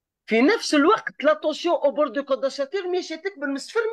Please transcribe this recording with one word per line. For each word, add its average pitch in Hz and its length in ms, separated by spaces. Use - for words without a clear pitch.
في 220 160
نفس 392 320
الوقت 302 500
لا 302 100
تونسيون 311 400
او 277 160
بور 285 180
دو 262 160
كوندنساتور 277 640
ماشي 349 280
تكبر 320 300
من 277 100
صفر 339 240